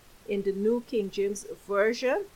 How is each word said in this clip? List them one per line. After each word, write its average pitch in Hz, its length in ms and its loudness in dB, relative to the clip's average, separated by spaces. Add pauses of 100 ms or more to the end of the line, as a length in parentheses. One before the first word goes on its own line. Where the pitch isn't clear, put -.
(300)
in 202 140 0
the 196 100 0
New 226 340 2
King 202 240 -2
James 202 340 -2 (220)
Version 240 580 2 (100)